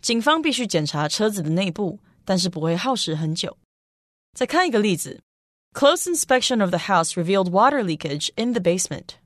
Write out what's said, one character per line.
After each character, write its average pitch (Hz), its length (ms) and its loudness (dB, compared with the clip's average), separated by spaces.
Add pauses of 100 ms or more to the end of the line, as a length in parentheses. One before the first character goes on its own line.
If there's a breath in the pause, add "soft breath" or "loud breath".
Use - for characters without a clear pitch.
警 233 200 0
方 311 200 4
必 302 100 0
须 240 160 -2
检 156 180 0
查 147 220 -2
车 214 220 0
子 202 120 -4
的 151 100 -2
内 180 200 0
部， 202 300 -6 (240 soft breath)
但 190 120 0
是 180 120 0
不 170 100 -8
会 160 160 0
耗 247 180 -2
时 165 220 -4
很 156 180 -2
久。 - 240 -8 (760)
再 254 120 -2
看 359 220 2
一 285 40 -2
个 220 80 2
例 208 180 2
子： - 240 -10 (520)
Close 339 400 2
inspection 254 480 2
of 190 80 2
the 175 100 0
house 170 340 0
revealed 185 380 0
water 247 300 4
leakage 151 540 -4
in 233 160 -2
the 233 80 0
basement. 180 520 -2 (140)